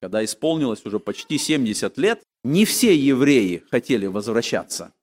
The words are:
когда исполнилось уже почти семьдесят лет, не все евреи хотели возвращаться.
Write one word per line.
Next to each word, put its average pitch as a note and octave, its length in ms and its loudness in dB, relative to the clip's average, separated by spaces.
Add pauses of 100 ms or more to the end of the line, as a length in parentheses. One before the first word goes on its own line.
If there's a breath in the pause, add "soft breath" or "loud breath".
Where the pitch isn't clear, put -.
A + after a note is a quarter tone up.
когда G#2 240 -4
исполнилось D3 600 -2
уже G#2 140 -4
почти G#2 400 -6
семьдесят A#2 580 -2
лет, G3 240 0 (240)
не D#3 200 4
все G#3 300 2
евреи C3+ 760 4
хотели A#2+ 360 -2
возвращаться. G2+ 880 -4 (100)